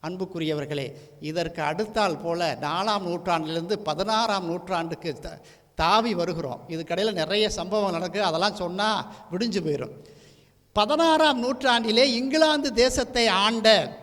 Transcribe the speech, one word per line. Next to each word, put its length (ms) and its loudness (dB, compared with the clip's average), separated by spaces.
அன்புக்குரியவர்களே, 840 -6
இதற்கு 420 -4
அடுத்தால் 560 -2
போல 440 -2
நாலாம் 440 -2
நூற்றாண்டிலிருந்து 680 -2
பதினாறாம் 720 -2
நூற்றாண்டுக்கு 680 -4
த-, 280 -14
தாவி 380 4
வருகிறோம். 540 -4
இதுக்கடையில் 460 -2
நிறைய 360 0
சம்பவம் 420 -2
நடக்குது, 340 -2
அதெல்லாம் 300 0
சொன்னா 580 -2
விடிஞ்சு 300 -2
போயிடும். 320 -4
பதினாறாம் 720 4
நூற்றாண்டிலே 600 2
இங்கிலாந்து 680 2
தேசத்தை 540 2
ஆண்ட 760 4